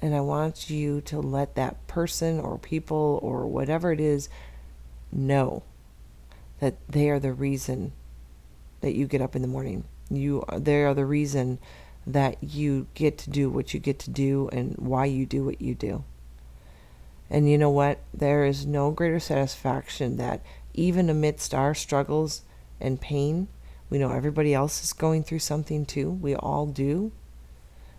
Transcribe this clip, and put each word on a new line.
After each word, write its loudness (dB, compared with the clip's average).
And 2
I 2
want -2
you -2
to -6
let -2
that -2
person 0
or -4
people 0
or -2
whatever 0
it 2
is 2
know 2
that 0
they 4
are 4
the 0
reason -2
that 0
you 2
get 2
up -2
in -2
the 0
morning. -4
You, 0
they 4
are 4
the 2
reason 2
that 2
you 0
get 2
to -10
do 2
what -2
you -2
get 0
to -10
do 2
and -2
why 2
you 0
do 0
what -2
you -2
do. -4
And 6
you 8
know 6
what? 4
There 4
is 0
no 2
greater 2
satisfaction -2
that -4
even 4
amidst 2
our 4
struggles 0
and 0
pain, 0
we 2
know 2
everybody 2
else 0
is -4
going 2
through -4
something -2
too. -2
We -2
all -2
do. 0